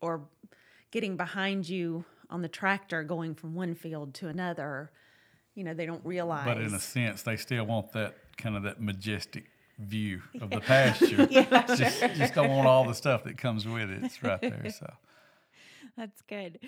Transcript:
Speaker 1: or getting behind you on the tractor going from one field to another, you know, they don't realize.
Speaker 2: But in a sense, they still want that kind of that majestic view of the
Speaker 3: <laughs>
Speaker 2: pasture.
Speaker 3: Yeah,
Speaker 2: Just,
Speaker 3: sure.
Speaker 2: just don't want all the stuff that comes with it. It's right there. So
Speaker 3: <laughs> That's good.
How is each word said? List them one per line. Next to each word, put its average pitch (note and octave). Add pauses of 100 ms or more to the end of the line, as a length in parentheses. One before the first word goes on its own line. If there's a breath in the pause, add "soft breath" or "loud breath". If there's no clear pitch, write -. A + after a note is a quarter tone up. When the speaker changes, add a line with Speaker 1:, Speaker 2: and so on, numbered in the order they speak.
Speaker 1:
or D#3+ (640 soft breath)
getting G#3+
behind F#3+
you E3+ (260 soft breath)
on F3
the E3
tractor F#3+
going E3
from D#3+
one F3
field D3+
to F3+
another, D#3 (640 soft breath)
you F#3+
know, E3
they E3
don't E3
realize. E3+
Speaker 2:
But A#2
in A2
a F#2+
sense, A2
they A2+
still A#2
want A2
that G#2+ (220)
kind G#2+
of G2
that G2+
majestic G2+ (280)
view G#2 (180)
of G#2+
the -
Speaker 3:
<laughs> -
Speaker 2:
pasture. C3
Speaker 3:
Yeah, C4
Speaker 2:
Just, B3
Speaker 3:
sure. A#3+
Speaker 2:
just D3
don't C#3+
want C3+
all C3
the A#2
stuff B2+
that -
comes G#2+
with A2+
it. F#3+
It's -
right G3
there. -
So -
Speaker 3:
<laughs> -
That's A3
good. F#3+